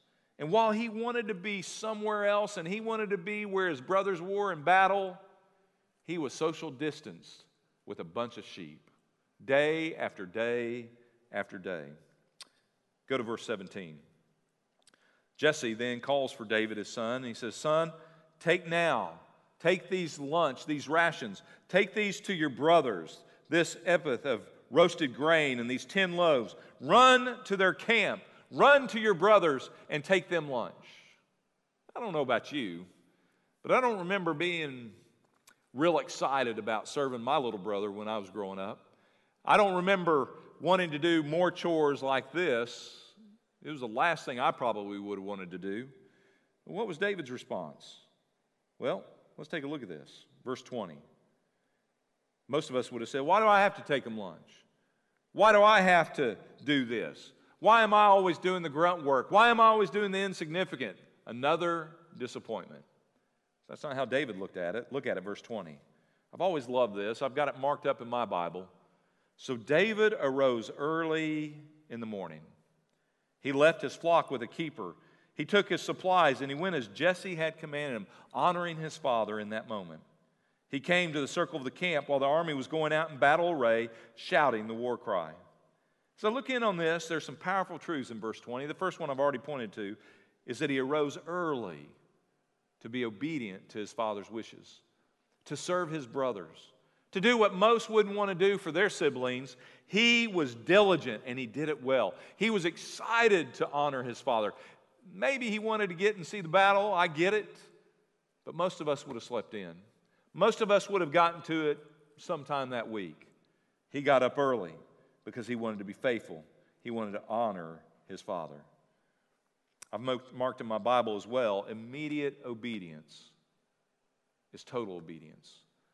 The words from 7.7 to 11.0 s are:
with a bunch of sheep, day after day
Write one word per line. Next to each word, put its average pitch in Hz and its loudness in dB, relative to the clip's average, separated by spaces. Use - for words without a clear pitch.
with 101 -12
a 101 -8
bunch 113 -8
of 101 -16
sheep, 78 -18
day 151 0
after 101 -8
day 117 -4